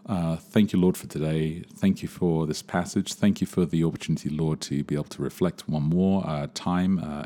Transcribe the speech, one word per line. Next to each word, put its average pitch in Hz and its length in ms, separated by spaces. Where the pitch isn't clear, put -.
uh, 82 300
thank - 380
you, 95 80
Lord, 90 160
for - 100
today. 78 560
Thank 98 240
you 82 80
for 82 360
this 76 160
passage. 90 520
Thank 101 260
you 92 80
for - 180
the 82 200
opportunity, - 440
Lord, 78 320
to 71 220
be - 120
able - 100
to - 160
reflect - 480
one 73 140
more, 92 440
uh, 73 260
time, 90 480
uh, 73 240